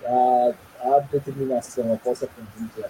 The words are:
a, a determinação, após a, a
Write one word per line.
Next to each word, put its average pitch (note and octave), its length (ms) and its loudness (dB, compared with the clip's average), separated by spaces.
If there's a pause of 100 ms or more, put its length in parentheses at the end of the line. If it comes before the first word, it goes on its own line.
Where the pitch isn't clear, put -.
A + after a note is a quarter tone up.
a, B2 880 2
a C#3+ 40 6 (100)
determinação, C3 840 -4
após B2 300 -4
a, - 20 -4
a A2 640 -12